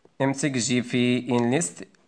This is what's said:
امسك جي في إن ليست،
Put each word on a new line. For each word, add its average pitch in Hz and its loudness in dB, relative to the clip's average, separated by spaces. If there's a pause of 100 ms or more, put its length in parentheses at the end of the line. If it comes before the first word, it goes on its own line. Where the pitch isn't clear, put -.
(220)
امسك 139 0
جي 123 0
في 123 0
إن 120 2
ليست، 165 -2 (200)